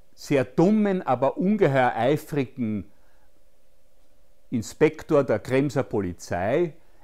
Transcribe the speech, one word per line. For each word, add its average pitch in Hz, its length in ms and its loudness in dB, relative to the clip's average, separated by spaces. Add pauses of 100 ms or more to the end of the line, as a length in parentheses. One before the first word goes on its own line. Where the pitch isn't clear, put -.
(140)
sehr 131 320 0
dummen, 196 560 2
aber 131 360 0
ungeheuer 156 580 2
eifrigen 120 920 -2 (1700)
Inspektor 147 720 2
der 113 140 0
Kremser 135 440 0
Polizei, 104 880 -4 (300)